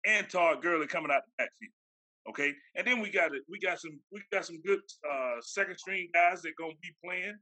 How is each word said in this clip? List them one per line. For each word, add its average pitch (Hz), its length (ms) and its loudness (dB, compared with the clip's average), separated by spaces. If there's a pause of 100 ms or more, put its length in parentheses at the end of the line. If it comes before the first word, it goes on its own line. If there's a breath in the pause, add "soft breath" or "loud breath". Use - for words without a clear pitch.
and 208 220 4
Todd 170 320 4
Gurley 160 260 2
coming 156 240 -2
out 139 140 4
the - 80 -20 (120)
backfield. - 280 -12 (560)
Okay, 143 240 0 (220 soft breath)
and 185 120 -2
then 240 140 2
we 208 100 -4
got 165 240 4
it. 135 140 -6
We 196 100 -12
got 175 220 -2
some, 156 180 -12 (140)
we 202 80 -12 (120)
got 185 120 0
some 165 180 -12
good, 196 180 2 (300)
uh, 127 300 0
second 185 380 -2
string 185 340 -6
guys 175 300 6
that 160 160 -6
gonna 160 240 -6
be 175 100 -14 (100)
playing. 185 400 -6